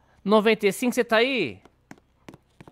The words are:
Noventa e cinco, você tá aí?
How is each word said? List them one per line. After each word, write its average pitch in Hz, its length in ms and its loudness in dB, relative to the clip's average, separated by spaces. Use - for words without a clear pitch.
Noventa 214 440 2
e 185 60 2
cinco, 247 220 -4
você 247 80 -2
tá 226 140 -2
aí? 220 460 -2